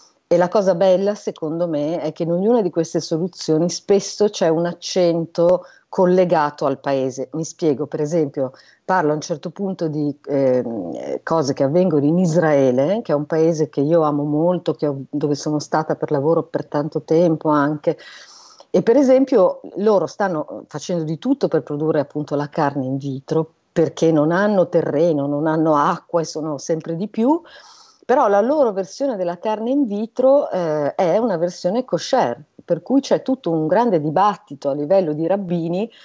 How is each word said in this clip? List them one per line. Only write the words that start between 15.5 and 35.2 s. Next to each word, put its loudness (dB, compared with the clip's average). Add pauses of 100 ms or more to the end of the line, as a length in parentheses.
stata -2
per -6
lavoro 0
per -8
tanto -4
tempo 2
anche, 0 (760)
e 2
per 4
esempio 4 (160)
loro 2
stanno -6
facendo -6
di -4
tutto 0
per 0
produrre -2
appunto -6
la -2
carne -2
in -4
vitro, -4 (180)
perché 2
non 2
hanno 2
terreno, 0
non -2
hanno 2
acqua 0
e -4
sono -8
sempre -6
di -6
più, 0 (640)
però 2
la 4
loro 2
versione -4
della -4
carne -4
in 2
vitro, 0
eh, -2
è 2
una 0
versione -2
kosher, -2 (200)
per -2
cui 2
c'è 0
tutto -4
un 0
grande 2
dibattito -2
a -2
livello 2
di -4